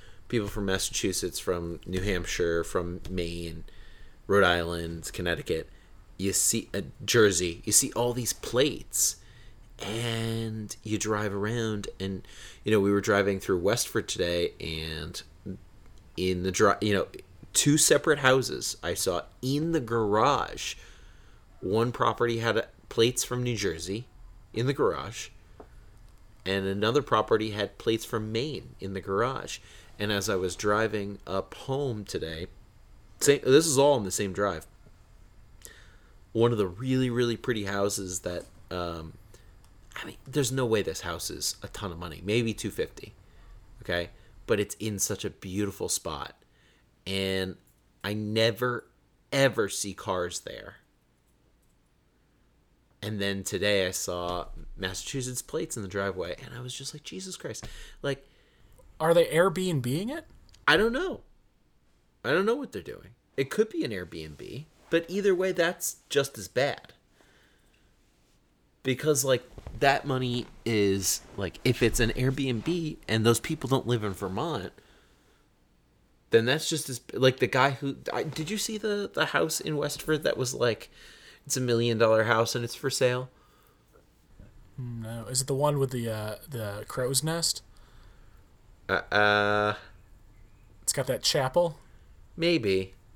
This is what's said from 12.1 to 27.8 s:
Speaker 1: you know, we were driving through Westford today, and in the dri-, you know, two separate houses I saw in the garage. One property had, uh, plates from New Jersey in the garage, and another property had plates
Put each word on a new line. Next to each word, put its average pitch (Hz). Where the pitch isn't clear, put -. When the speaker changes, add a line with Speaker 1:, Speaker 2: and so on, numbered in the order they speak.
Speaker 1:
you 104
know, 104
we 101
were 101
driving 101
through 92
Westford 104
today, 87
and 80
in 92
the 92
dri-, 101
you 107
know, 95
two 147
separate 151
houses 131
I 85
saw 87
in 147
the 160
garage. 113
One 113
property 117
had, 113
uh, 113
plates 120
from 123
New 123
Jersey 95
in 120
the 139
garage, 98
and 98
another 107
property 110
had 104
plates 113